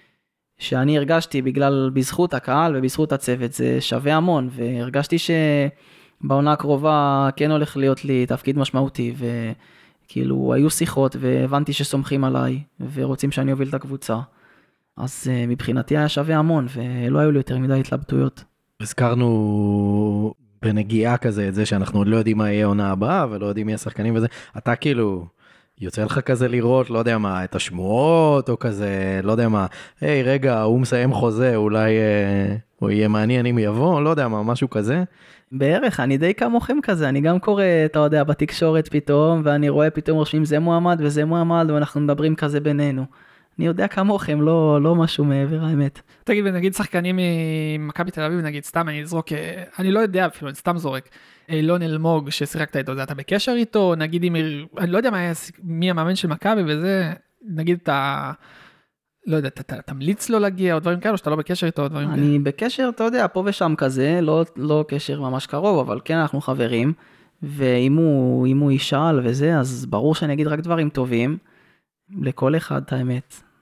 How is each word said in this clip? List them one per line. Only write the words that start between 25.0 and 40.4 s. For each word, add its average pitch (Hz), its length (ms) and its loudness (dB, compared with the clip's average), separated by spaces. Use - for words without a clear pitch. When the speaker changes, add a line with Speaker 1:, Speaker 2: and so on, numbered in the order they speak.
Speaker 2:
יוצא 98 220 -4
לך 107 160 -2
כזה 127 280 0
לראות, 123 420 2
לא 117 100 -2
יודע 113 180 0
מה, 95 260 -2
את 92 120 -6
השמועות, 131 960 2
או 117 100 -2
כזה, 98 640 -2
לא 101 80 2
יודע 113 180 4
מה, 104 160 2
"היי, 147 220 0
רגע, 131 380 2
הוא 113 180 4
מסיים 127 340 2
חוזה, 120 420 2
אולי, 110 420 2
אה, 101 580 2
הוא 104 100 0
יהיה 107 180 2
מעניין 110 380 2
אם 120 120 2
יבוא", 123 440 2
לא 151 80 2
יודע 147 180 0
מה, 107 160 -2
משהו 120 260 -2
כזה? 120 340 0
Speaker 1:
בערך, 160 480 0
אני 135 180 2
די 170 160 2
כמוכם 240 500 0
כזה, 160 260 0
אני 139 120 0
גם 170 180 2
קורא, 202 240 0
אתה 151 140 0
יודע, 151 240 4
בתקשורת 151 640 0
פתאום, 151 560 2
ואני 147 260 2
רואה 147 200 4
פתאום 156 280 0
רושמים, 156 280 0